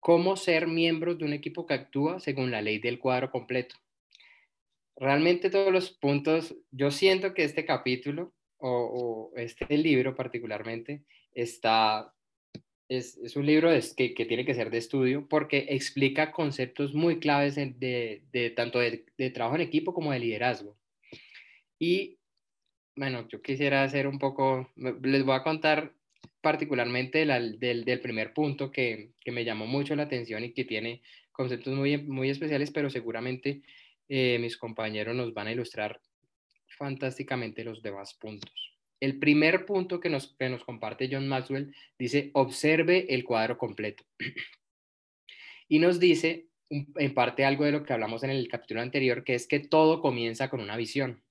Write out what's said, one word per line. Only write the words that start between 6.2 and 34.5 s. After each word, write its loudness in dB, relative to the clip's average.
yo 0
siento 4
que 2
este -2
capítulo -2
o, -4
o -14
este -4
libro 4
particularmente -8
está, 0
es, -6
es -10
un -2
libro 6
de, 4
que, 0
que -2
tiene -2
que 0
ser -2
de -2
estudio 0
porque 0
explica 0
conceptos -4
muy 2
claves 2
en, -6
de, -4
de 0
tanto 0
de, 0
de -2
trabajo -2
en 0
equipo 0
como -2
de 0
liderazgo. -2
Y, 0
bueno, -4
yo -12
quisiera 2
hacer 0
un -4
poco, 0
me-, -4
les 4
voy 4
a 0
contar 2
particularmente 0
la, 2
del, -2
del 0
primer -4
punto -2
que, -4
que -8
me -4
llamó -4
mucho -2
la -2
atención -6
y -10
que -2
tiene -6
conceptos -4
muy, 0
muy -2
especiales, -2
pero -2
seguramente, -4
eh, 2
mis -4